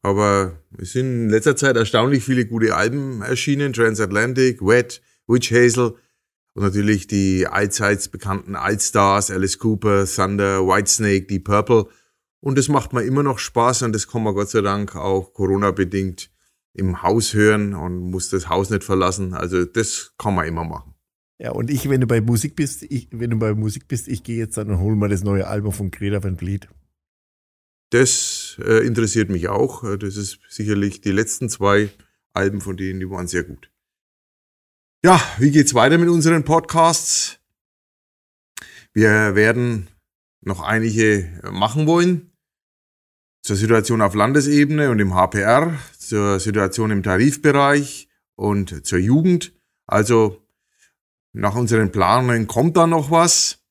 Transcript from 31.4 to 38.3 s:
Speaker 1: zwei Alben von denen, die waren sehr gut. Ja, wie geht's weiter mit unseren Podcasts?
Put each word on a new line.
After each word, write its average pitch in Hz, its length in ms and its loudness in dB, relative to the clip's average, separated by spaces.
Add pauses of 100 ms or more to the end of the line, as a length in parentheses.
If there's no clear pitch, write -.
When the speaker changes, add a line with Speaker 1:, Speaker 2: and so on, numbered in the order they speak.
Speaker 1:
zwei 101 400 0 (440)
Alben 98 260 -2
von 95 160 -10
denen, 95 240 -8
die 92 100 -8
waren 90 180 -10
sehr 87 160 -4
gut. - 280 -16 (1300)
Ja, 180 160 8 (160)
wie 139 140 4
geht's 143 240 4
weiter 135 220 4
mit 170 120 4
unseren 165 340 2
Podcasts? 165 960 0 (1500)